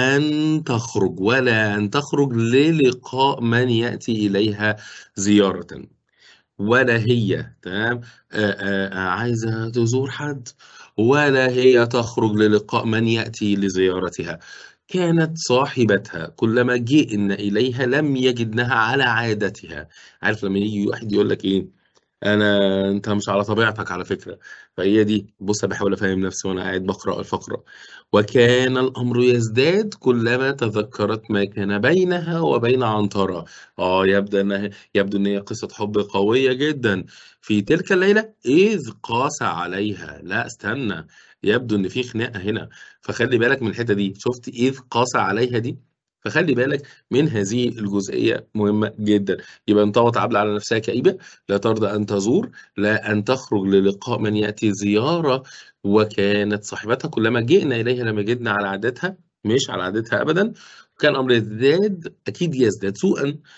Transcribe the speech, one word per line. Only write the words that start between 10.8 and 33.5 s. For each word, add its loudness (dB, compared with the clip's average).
ولا 4
هي 6
تخرج 0
للقاء 2
من 0
يأتي 0
لزيارتها. -2
كانت 0
صاحبتها 0
كلما 0
جئن 2
إليها -2
لم 0
يجدنها 0
على 2
عادتها. -2
عارف -2
لما 0
يجي -2
واحد -6
يقول 2
لك -4
إيه؟ 0
"أنا، 2
أنت -4
مش -2
على 0
طبيعتك -2
على -8
فكرة." -8
فهي 2
دي، -2
بص، -4
أنا -2
بحاول -2
أفهم -2
نفسي -6
وأنا -4
قاعد -4
بقرأ -4
الفقرة. -8
"وكان 4
الأمر 0
يزداد 2
كلما 0
تذكرت -4
ما 0
كان -4
بينها 0
وبين 2
عنترة." -2